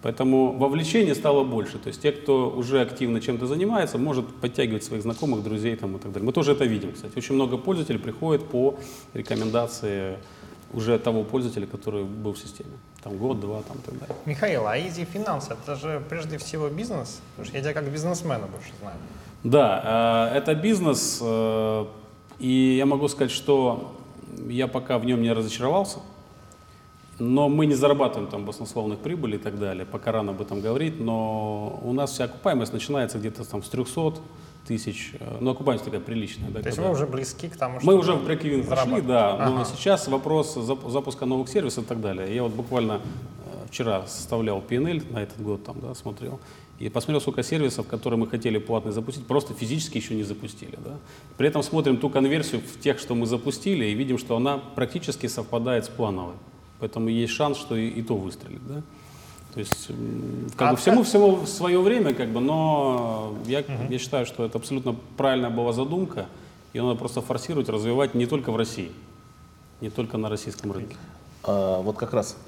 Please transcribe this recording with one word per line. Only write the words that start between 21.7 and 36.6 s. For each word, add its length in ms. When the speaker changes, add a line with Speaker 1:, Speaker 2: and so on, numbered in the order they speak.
Speaker 1:
и 380
я 100
могу 200
сказать, 240
что 640
я 180
пока 300
в 80
нём 160
не 100
разочаровался. 680
Но 280
мы 200
не 80
зарабатываем 540
там 140
баснословных 560
прибылей 380
и 20
так 200
далее, 260
пока 260
рано 200
об 100
этом 200
говорить, 380
но 840
у 100
нас 180
вся 140
окупаемость 480
начинается 460
где-то 260
там 160
с 80
трёхсот 500
тысяч, 520
э, 200
ну, 120
окупаемость 340
такая 140
приличная, 500
да, 120